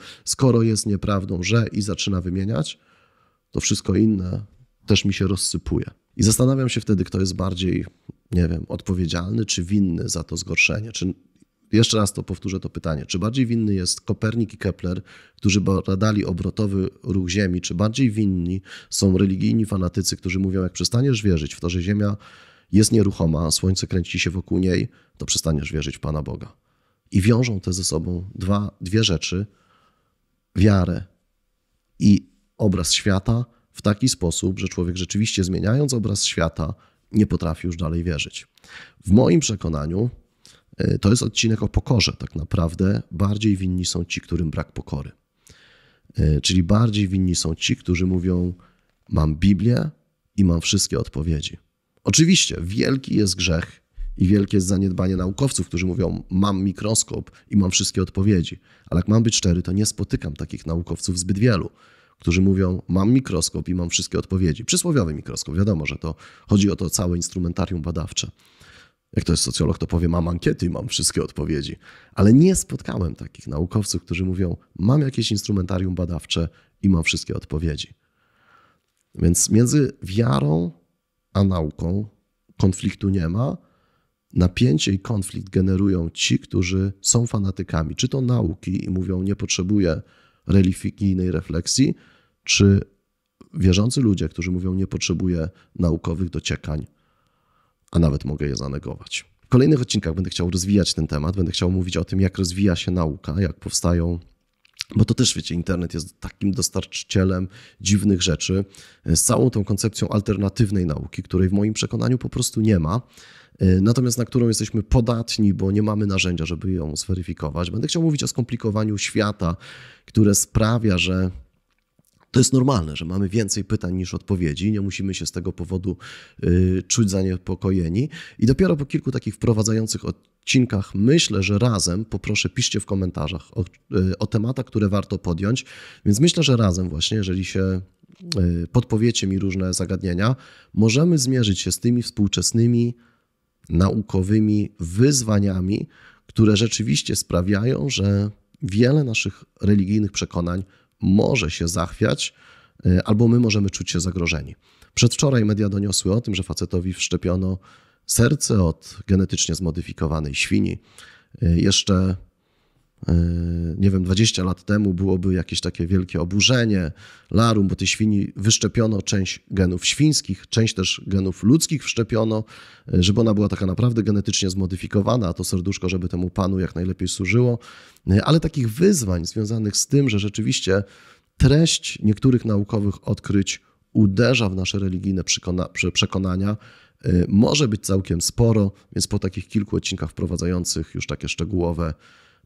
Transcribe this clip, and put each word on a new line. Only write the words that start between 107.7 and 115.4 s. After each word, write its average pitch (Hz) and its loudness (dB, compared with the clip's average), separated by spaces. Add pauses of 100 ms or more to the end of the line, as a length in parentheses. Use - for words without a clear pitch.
dziwnych 98 2
rzeczy, 92 0 (400)
z - 2
całą 123 2
tą 104 -2
koncepcją 101 -2
alternatywnej 98 0
nauki, 71 -6
której 92 2
w 90 0
moim 104 0
przekonaniu 117 -2
po 123 -8
prostu 120 -4
nie 107 4
ma, 85 -2 (800)
natomiast 117 2
na 120 -2
którą 120 0
jesteśmy 110 -2
podatni, 113 2